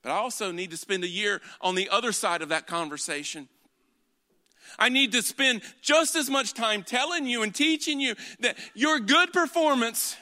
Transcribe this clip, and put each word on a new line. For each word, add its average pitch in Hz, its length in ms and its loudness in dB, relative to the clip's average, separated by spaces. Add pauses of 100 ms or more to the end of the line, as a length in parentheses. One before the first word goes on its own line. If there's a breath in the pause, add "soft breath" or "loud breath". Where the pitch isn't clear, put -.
But 127 120 -4
I - 20 0
also 214 380 -2
need 175 180 -6
to 165 60 -10
spend 190 260 -2
a 180 60 -4
year 202 320 -2 (180 loud breath)
on 185 160 0
the 196 140 0
other 226 240 2
side 170 280 0
of 151 80 -8
that 160 180 -2
conversation. 151 840 -6 (1300 loud breath)
I 226 80 6
need 254 240 4
to 240 100 2
spend 254 400 0 (200 loud breath)
just 311 340 4
as 269 140 0
much 269 240 0
time 214 300 -2
telling 285 420 -2
you 240 180 0
and 214 100 -4
teaching 302 460 0
you 254 160 -2 (240 loud breath)
that 233 180 0 (160 loud breath)
your 294 280 2
good 330 320 4
performance 311 880 2